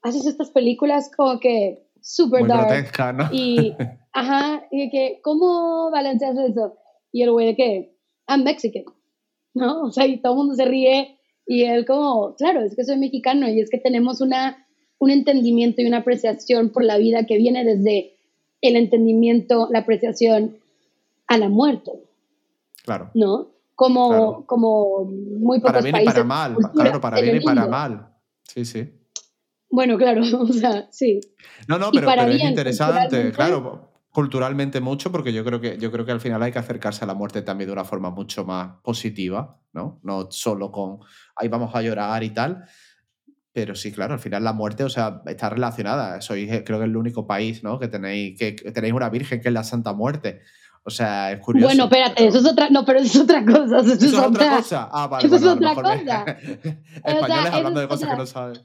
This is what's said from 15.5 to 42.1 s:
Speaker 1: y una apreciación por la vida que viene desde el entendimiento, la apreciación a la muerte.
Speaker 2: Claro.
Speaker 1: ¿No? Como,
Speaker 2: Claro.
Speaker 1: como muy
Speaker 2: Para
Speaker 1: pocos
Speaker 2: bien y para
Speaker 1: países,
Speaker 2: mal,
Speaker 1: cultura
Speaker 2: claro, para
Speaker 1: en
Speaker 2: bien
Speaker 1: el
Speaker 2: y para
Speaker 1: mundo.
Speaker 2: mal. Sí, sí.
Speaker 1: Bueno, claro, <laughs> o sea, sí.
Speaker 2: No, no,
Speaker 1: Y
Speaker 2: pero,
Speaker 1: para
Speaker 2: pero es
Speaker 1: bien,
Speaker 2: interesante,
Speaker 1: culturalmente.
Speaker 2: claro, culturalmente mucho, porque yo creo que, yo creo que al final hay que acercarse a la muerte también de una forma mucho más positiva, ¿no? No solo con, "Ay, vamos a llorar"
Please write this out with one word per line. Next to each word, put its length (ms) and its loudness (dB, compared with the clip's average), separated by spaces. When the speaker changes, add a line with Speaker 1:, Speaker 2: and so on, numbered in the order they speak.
Speaker 1:
y 40 2
una 140 2
apreciación 720 0
por 120 2
la 140 4
vida 300 4
que 100 2
viene 260 2
desde 520 2
el 140 4
entendimiento, 960 4
la 80 2
apreciación 760 0
a 100 4
la 120 2
muerte. 420 2
Speaker 2:
Claro. 300 -8
Speaker 1:
¿No? 360 0
Como, 340 4
Speaker 2:
Claro. 380 0
Speaker 1:
como 580 0
muy 540 -2
Speaker 2:
Para 200 2
Speaker 1:
pocos 40 0
Speaker 2:
bien 140 -2
y 20 2
para 60 4
Speaker 1:
países, 200 2
Speaker 2:
mal, 300 -2
Speaker 1:
cultura 300 0
Speaker 2:
claro, 160 0
para 160 -2
Speaker 1:
en 80 2
Speaker 2:
bien 100 2
Speaker 1:
el 60 0
Speaker 2:
y 40 -4
para 160 2
Speaker 1:
mundo. 100 -2
Speaker 2:
mal. 440 -6
Sí, 220 -10
sí. 260 -10
Speaker 1:
Bueno, 280 2
claro, 240 2
<laughs> 200 0
o 60 0
sea, 440 0
sí. 280 0
Speaker 2:
No, 100 0
no, 140 -2
Speaker 1:
Y 60 2
Speaker 2:
pero, 100 2
Speaker 1:
para 160 4
Speaker 2:
pero 80 4
es 60 2
Speaker 1:
bien, 120 0
Speaker 2:
interesante, 680 0
Speaker 1:
culturalmente. 180 -2
Speaker 2:
claro, 560 -2
culturalmente 640 -2
mucho, 300 -4
porque 200 -4
yo 140 -4
creo 160 -4
que, 160 -8
yo 140 -6
creo 120 -6
que 80 -6
al 80 -4
final 220 -4
hay 100 -4
que 60 -8
acercarse 460 -8
a 40 -8
la 60 -6
muerte 300 -8
también 240 -8
de 60 -10
una 120 -8
forma 240 -8
mucho 360 -12
más 380 -10
positiva, 800 -8
¿no? 280 -12
No 300 -10
solo 400 -8
con, 300 -10
"Ay, 140 -6
vamos 260 -6
a 80 -4
llorar" 400 -6